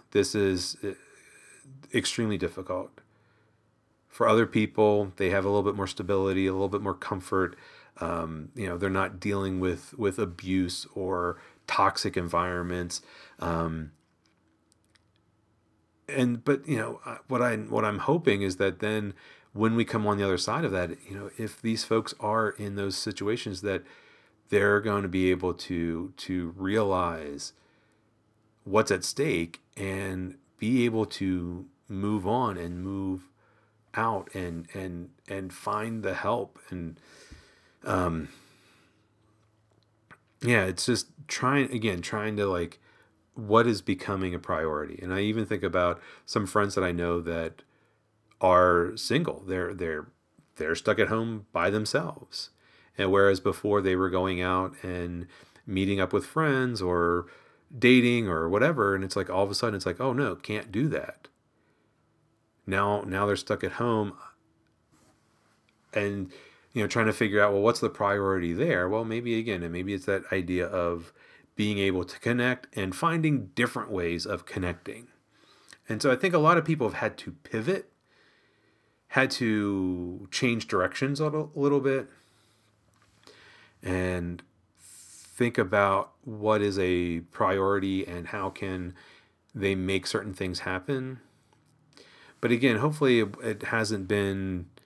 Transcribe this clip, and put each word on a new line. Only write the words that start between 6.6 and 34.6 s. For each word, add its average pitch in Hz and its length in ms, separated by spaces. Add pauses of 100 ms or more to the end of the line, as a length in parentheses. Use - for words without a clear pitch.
bit 101 120
more 98 120
comfort. - 640 (420)
Um, 82 560
you 101 120
know, 87 100
they're 95 120
not 95 300
dealing 95 400
with, 90 380
with 98 200
abuse 92 800
or 87 460 (260)
toxic - 480
environments. 87 840 (380)
Um, 82 520 (2250)
and, 123 380
but, 139 200
you 147 120
know, 117 280
I, 117 120 (100)
what 123 140
I, 117 160
what 110 260
I'm 101 160
hoping 131 420
is 92 140
that 95 240
then 107 340 (400)
when 110 220
we 117 80
come 107 240
on 104 100
the 101 60
other 92 140
side 123 260
of 113 80
that, 90 200 (180)
you 95 80
know, 101 200
if 110 240
these 113 220
folks 110 380
are 110 300
in 101 240
those 98 220
situations, 104 640
that 95 220 (640)
they're 101 320
going 101 240
to 95 60
be 92 200
able 90 240
to, 85 640
to 87 400
realize 92 960 (1120)
what's 104 280
at 87 120
stake 90 560 (160)
and 95 640 (200)
be 120 280
able 110 200
to 90 600 (240)
move 101 360
on 110 320
and 87 240
move 95 420 (720)
out 107 400
and, 85 400